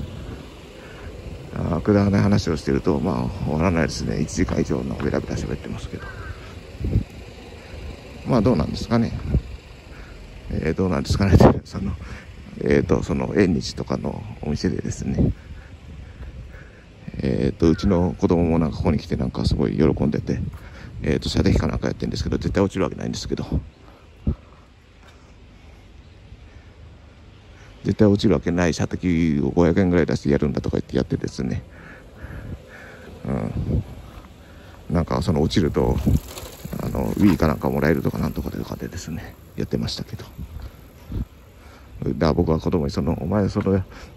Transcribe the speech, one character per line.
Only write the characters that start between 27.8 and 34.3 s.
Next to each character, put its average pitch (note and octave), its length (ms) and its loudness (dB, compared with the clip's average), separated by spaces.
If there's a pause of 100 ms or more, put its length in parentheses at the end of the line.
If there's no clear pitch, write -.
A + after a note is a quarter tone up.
絶 G2 140 2
対 G#2+ 100 8
落 G2+ 120 6
ち A2 80 2
る F2+ 80 6
わ - 40 2
け F2 120 -2
な F2 160 2
い D2+ 60 2
射 G2+ 140 -2
的 E2 560 2
を C2+ 60 2
五 E2+ 160 4
百 D#2+ 140 4
円 F#2 100 4
ぐ F2 60 4
ら E2+ 80 6
い - 20 4
出 - 100 0
し - 60 -4
て - 80 0
や C#2+ 80 6
る D2+ 100 2
ん C2 60 0
だ - 80 -2
と - 80 -2
か - 80 0
言 - 40 2
っ - 20 -14
て - 140 -10
や B1+ 60 2
っ - 20 0
て - 120 -2
で - 100 -4
す - 160 -6
ね。 - 200 -2 (1600)
う B1 60 -4
ん。 - 520 0 (1120)